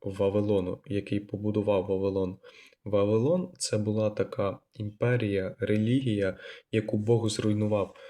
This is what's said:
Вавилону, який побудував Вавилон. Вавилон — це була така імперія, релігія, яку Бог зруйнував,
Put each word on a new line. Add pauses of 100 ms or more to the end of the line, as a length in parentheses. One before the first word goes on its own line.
Вавилону,
який
побудував
Вавилон. (460)
Вавилон —
це
була
така (160)
імперія,
релігія, (340)
яку
Бог
зруйнував, (140)